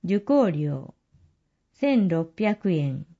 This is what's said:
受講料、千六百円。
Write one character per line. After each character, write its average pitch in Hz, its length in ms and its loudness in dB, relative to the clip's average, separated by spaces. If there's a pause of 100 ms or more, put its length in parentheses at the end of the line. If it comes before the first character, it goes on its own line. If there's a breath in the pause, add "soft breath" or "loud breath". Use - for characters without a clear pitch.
受 190 140 0
講 247 320 2
料、 147 440 -6 (800)
千 254 340 2
六 165 160 0
百 208 480 -2
円。 143 340 -2 (140)